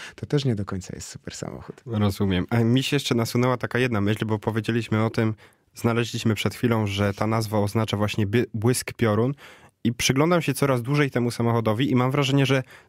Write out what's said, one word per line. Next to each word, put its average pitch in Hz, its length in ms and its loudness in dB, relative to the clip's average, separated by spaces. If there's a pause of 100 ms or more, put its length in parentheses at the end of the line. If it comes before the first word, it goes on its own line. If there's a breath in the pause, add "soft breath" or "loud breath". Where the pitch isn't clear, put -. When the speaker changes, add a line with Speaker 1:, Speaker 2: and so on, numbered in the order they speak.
(160 loud breath)
Speaker 1:
to - 100 -16
też 143 200 0
nie 120 100 2
do 98 100 -4
końca - 300 -8
jest - 120 -12
super - 280 -16
samochód. - 500 -14
Speaker 2:
Rozumiem. 101 640 0
A 117 100 2
mi 120 240 2
się - 120 -2
jeszcze 139 200 0
nasunęła 120 420 0
taka 120 220 -2
jedna 120 220 2
myśl, 107 240 0
bo 107 140 -2
powiedzieliśmy 110 640 0
o 110 40 2
tym, 110 240 0 (420 soft breath)
znaleźliśmy 117 600 0
przed 101 200 -2
chwilą, 113 320 0
że 98 260 0
ta 107 140 -2
nazwa 110 320 0
oznacza 104 380 0
właśnie 104 300 0
bie-, 113 260 2
błysk 117 400 -2
piorun. 113 400 2 (500 loud breath)
I 117 100 0
przyglądam 156 480 2
się 139 120 -2
coraz 131 280 0
dłużej 143 300 0
temu 120 200 0
samochodowi 117 600 0
i 131 40 4
mam 127 160 2
wrażenie, 139 340 2
że 131 180 2 (260 loud breath)